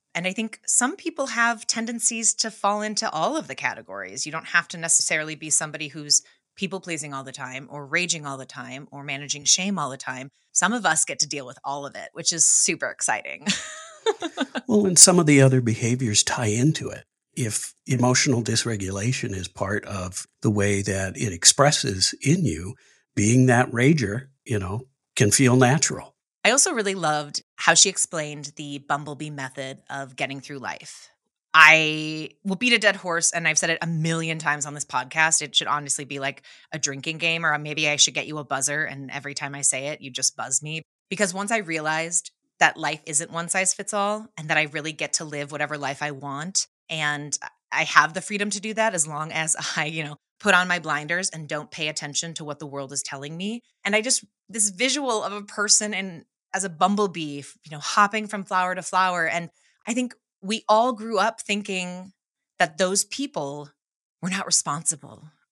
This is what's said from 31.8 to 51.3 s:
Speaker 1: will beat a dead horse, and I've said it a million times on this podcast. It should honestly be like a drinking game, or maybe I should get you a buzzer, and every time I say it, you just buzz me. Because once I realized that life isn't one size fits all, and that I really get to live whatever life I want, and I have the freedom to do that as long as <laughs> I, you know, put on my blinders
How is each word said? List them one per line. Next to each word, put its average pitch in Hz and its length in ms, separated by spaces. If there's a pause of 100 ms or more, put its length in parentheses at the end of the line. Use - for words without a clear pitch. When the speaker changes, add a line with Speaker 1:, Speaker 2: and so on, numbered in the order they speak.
Speaker 1:
will 190 120
beat 240 180
a 226 40
dead 202 180
horse, 170 360
and 170 160
I've 156 100
said 165 120
it 165 100
a 170 60
million 165 520
times 147 280
on 147 80
this 147 100
podcast. 143 560
It 143 160
should 131 120
honestly 143 360
be 139 140
like 139 240 (300)
a 156 60
drinking 143 400
game, 165 280
or 151 120
maybe 151 300
I 147 80
should 143 180
get 143 120
you 151 100
a 147 80
buzzer, 143 400
and 135 260
every 143 220
time 143 220
I 143 80
say 135 240
it, 147 160
you 135 80
just 127 260
buzz 123 260
me. 160 200 (260)
Because 185 240
once 196 180
I 220 80
realized 160 760 (280)
that 156 160
life 156 280
isn't 156 280
one 170 160
size 190 260
fits - 180
all, 208 360 (100)
and 151 100
that 156 80
I 151 60
really 151 300
get 151 220
to 165 100
live 147 260
whatever 147 260
life 139 280
I 147 80
want, 143 560 (200)
and 147 480 (360)
I 147 100
have 156 320
the 185 60
freedom 208 300
to 202 100
do 220 140
that 220 200
as 156 140
long 156 240
as 156 240 (100)
<laughs> - 100
I, 156 100
you 160 180
know, 147 120 (220)
put 202 160
on 180 140
my 175 100
blinders 156 520